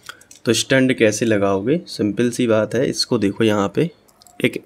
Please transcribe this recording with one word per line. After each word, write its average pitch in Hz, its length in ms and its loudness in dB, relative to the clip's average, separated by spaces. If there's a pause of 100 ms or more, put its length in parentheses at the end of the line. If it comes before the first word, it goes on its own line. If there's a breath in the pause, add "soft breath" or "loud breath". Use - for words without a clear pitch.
(460 loud breath)
तो 117 80 2
स्टैंड 131 420 2
कैसे 113 300 2
लगाओगे? 101 640 0
सिंपल 110 440 -2
सी 123 160 -2
बात 110 280 0
है, 131 140 0
इसको - 280 -2
देखो, 101 260 0
यहाँ 104 320 2
पे 165 140 0 (500)
एक - 260 -2